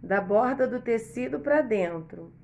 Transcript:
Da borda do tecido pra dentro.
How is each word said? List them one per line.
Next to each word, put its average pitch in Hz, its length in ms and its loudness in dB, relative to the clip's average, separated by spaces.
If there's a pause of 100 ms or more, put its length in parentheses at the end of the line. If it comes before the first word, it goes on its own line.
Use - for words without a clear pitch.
Da 196 180 0
borda 247 480 2
do 240 100 -4
tecido 247 600 -4
pra 294 220 4
dentro. 170 680 -2 (140)